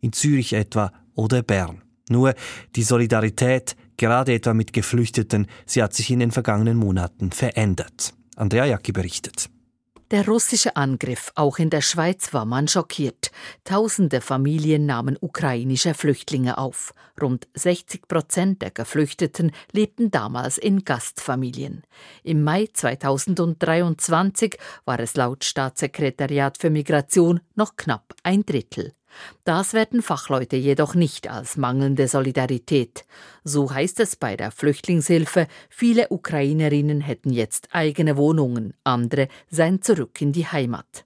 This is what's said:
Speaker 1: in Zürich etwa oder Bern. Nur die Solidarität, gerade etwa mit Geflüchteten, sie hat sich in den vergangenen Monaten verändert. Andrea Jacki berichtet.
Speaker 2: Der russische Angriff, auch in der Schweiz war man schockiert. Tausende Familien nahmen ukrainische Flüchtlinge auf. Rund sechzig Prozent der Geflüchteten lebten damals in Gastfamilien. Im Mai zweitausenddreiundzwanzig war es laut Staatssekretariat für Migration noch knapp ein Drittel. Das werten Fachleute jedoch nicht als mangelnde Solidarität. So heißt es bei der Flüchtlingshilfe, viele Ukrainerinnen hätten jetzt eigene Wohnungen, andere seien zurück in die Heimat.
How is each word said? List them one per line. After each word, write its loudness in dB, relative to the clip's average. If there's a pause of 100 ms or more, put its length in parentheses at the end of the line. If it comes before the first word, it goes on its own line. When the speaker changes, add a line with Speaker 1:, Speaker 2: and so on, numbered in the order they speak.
Speaker 1:
in -2
Zürich 2
etwa 0 (240)
oder 2
Bern. -2 (260)
Nur 4 (420)
die 0
Solidarität, 2 (220)
gerade 4
etwa 2
mit 0
Geflüchteten, 0 (180)
sie 2
hat 0
sich -2
in 2
den 2
vergangenen 2
Monaten 0
verändert. -2 (220)
Andrea 2
Jacki -2
berichtet. -6 (600)
Speaker 2:
Der 2
russische 2
Angriff, -2
auch 2
in 2
der 0
Schweiz -2
war 0
man 0
schockiert. -2 (340)
Tausende 2
Familien 2
nahmen -2
ukrainische -2
Flüchtlinge -2
auf. -8 (280)
Rund -2
sechzig -4
Prozent 0
der -8
Geflüchteten -2 (220)
lebten 0
damals -4
in 0
Gastfamilien. -6 (380)
Im 2
Mai 0
zweitausenddreiundzwanzig 0 (260)
war -2
es -4
laut 0
Staatssekretariat -2
für 0
Migration 2 (160)
noch -2
knapp -6
ein 2
Drittel. -6 (520)
Das 0
werten 2
Fachleute -2
jedoch 2
nicht 0
als -8
mangelnde 0
Solidarität. 0 (400)
So 0
heißt -2
es 0
bei -4
der -6
Flüchtlingshilfe, 2 (240)
viele 2
Ukrainerinnen 0
hätten -6
jetzt -2
eigene 0
Wohnungen, 0
andere 0 (200)
seien 0
zurück 0
in 0
die -2
Heimat. -6